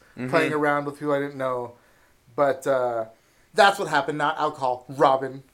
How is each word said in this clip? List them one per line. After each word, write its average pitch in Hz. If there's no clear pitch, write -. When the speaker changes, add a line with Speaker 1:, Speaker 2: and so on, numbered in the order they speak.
Speaker 1:
Mm-hmm. 127
Speaker 2:
playing 156
around 147
with 143
who 147
I 139
didn't 143
know. 127
But, 139
uh, 123
that's 196
what 175
happened, 147
not 151
alcohol, 139
Robin. 135